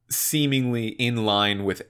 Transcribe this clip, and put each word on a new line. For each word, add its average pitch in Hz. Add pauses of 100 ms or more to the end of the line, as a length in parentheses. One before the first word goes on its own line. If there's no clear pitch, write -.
seemingly 131
in 120
line 101
with 98